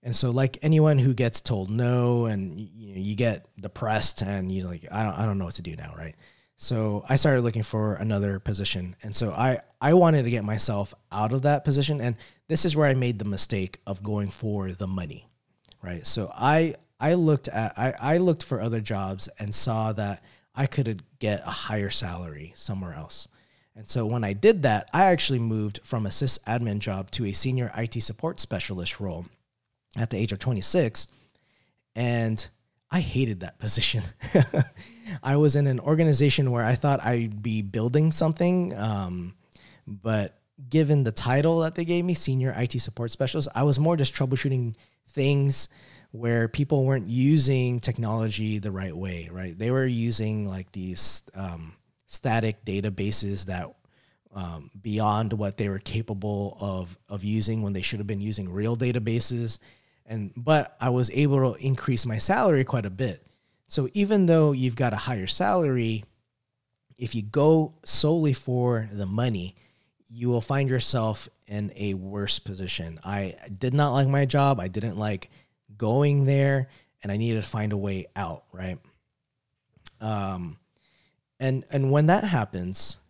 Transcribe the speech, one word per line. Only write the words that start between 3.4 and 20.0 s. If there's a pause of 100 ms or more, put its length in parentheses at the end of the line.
depressed
and
you're
like,
"I
don't,
I
don't
know
what
to
do
now,"
right? (400)
So
I
started
looking
for
another
position.
And
so
I, (180)
I
wanted
to
get
myself (180)
out
of
that
position.
And (320)
this
is
where
I
made
the
mistake
of
going
for
the
money, (560)
right?
So
I, (220)
I
looked
at,
I,
I
looked
for
other
jobs (100)
and
saw
that (320)